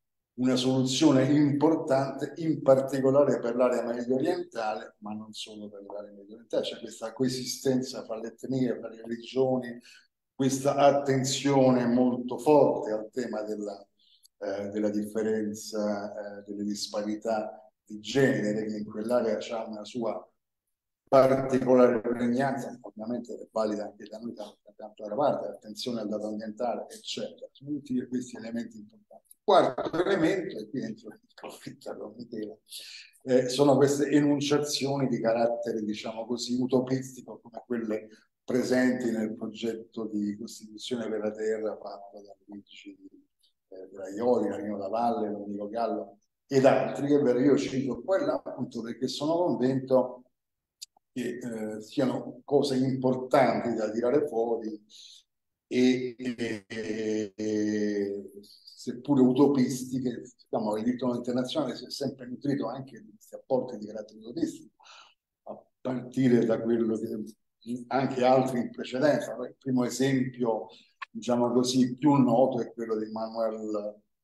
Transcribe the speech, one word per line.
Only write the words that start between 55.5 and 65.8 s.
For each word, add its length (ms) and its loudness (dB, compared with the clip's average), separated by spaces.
e, 500 2
e, 1200 -4
e 960 -2
seppure 800 -2
utopistiche, 1000 4
diciamo, 560 -4
il 60 -4
diritto 320 -2
internazionale 600 -2
si 100 -14
è 40 -20
sempre 380 -6
nutrito 400 -4
anche 340 -10
di 80 -20
questi 240 -20
apporti 460 -4
di 80 -12
carattere 320 -12
utopistico, 560 -6
a 200 -16